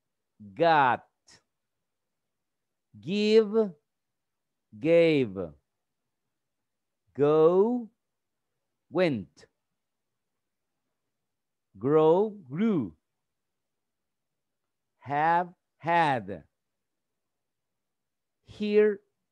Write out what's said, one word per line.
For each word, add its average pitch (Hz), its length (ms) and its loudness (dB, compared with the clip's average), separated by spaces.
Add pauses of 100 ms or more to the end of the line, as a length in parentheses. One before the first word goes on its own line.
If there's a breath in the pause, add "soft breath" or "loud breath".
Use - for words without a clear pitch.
(540)
got. 139 520 0 (1900)
Give, 208 720 0 (1080)
gave. 151 580 2 (1800)
Go, 180 720 2 (1000)
went. 143 560 -4 (2250)
Grow, 156 520 2 (180)
grew. 151 460 -4 (2000)
Have, 165 480 -2 (300)
had. 135 640 -4 (2000)
Hear, 208 560 0 (320)